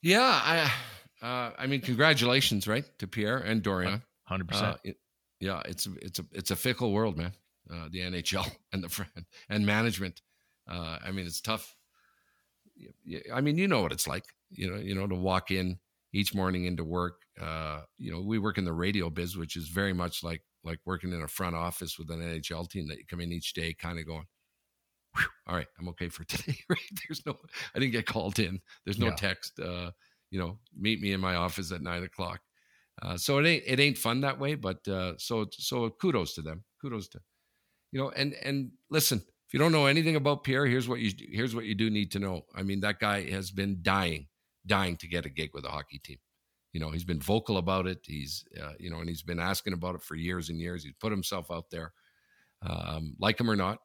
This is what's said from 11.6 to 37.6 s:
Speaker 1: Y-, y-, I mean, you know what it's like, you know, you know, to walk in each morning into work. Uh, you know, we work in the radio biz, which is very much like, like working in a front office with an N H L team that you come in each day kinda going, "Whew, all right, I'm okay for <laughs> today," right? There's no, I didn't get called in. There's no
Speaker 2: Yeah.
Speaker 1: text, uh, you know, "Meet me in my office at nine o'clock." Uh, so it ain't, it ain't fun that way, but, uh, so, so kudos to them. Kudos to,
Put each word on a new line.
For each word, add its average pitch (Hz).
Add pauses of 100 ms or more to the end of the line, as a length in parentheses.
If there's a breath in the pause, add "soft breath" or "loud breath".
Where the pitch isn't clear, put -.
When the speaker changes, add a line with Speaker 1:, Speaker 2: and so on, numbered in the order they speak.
Speaker 1:
Y-, - (180)
y-, 82 (120)
I 127
mean, 147
you 190
know 147
what 80
it's -
like, 76 (260)
you 95
know, 95
you 98
know, 95
to 95
walk 92
in 92 (340)
each 101
morning 92
into 85
work. 87 (180)
Uh, 80 (180)
you 107
know, 85
we 107
work 101
in 95
the 85
radio 87
biz, 87
which 82
is 82
very 95
much 90
like, 82 (200)
like 82
working 90
in 82
a 76
front 87
office 85
with 82
an 82
N 85
H 78
L 82
team 85
that 76
you -
come 87
in 85
each 87
day 82
kinda 85
going, 80 (920)
"Whew, - (200)
all 87
right, 80 (100)
I'm 87
okay 85
for 82
<laughs> -
today," - (100)
right? 180 (300)
There's -
no, 139 (360 loud breath)
I -
didn't 127
get 113
called 101
in. 95 (240 loud breath)
There's 101
no 117
Speaker 2:
Yeah. 110
Speaker 1:
text, -
uh, 87 (400 soft breath)
you 95
know, 90 (180)
"Meet 107
me 98
in 95
my 92
office 87
at 85
nine 87
o'clock." 90 (640 soft breath)
Uh, 87
so 139
it 147
ain't, 165
it 131
ain't 143
fun 120
that 135
way, 139
but, 101
uh, 92
so, 113
so 120
kudos 113
to 85
them. 80 (180)
Kudos 113
to, - (680)